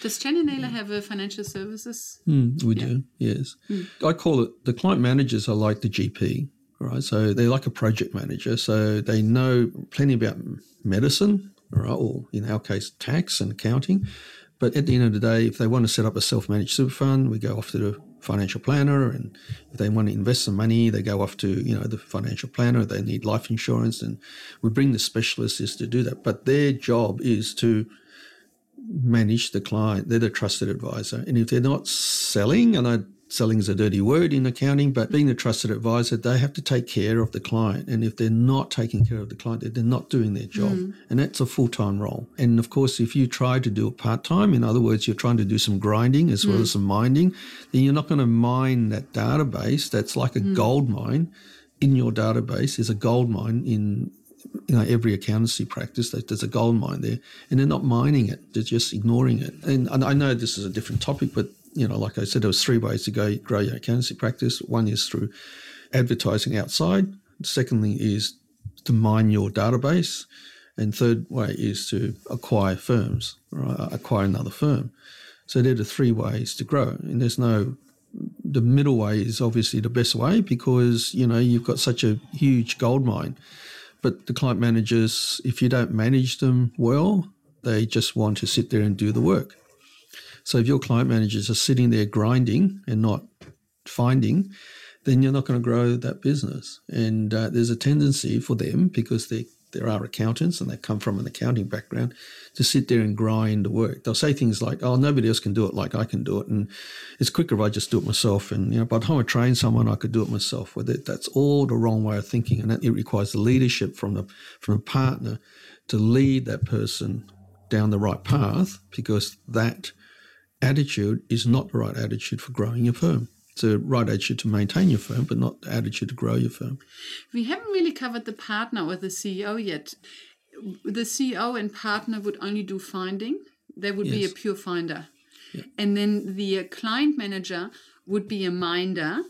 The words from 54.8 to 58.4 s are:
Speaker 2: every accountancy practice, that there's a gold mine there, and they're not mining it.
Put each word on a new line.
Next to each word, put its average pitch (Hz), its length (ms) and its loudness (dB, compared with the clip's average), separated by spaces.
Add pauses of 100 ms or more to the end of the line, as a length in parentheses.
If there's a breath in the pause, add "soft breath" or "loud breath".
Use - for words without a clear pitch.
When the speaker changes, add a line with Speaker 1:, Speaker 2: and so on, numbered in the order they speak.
Speaker 2:
every 113 260 2
accountancy 110 520 -2
practice, - 460 -6
that 117 160 -6
there's 110 160 -4
a 113 40 -6
gold 113 280 2
mine - 260 -2
there, 113 180 -2 (300 loud breath)
and 131 100 4
they're 139 80 4
not 151 160 0
mining 127 440 4
it. - 260 -8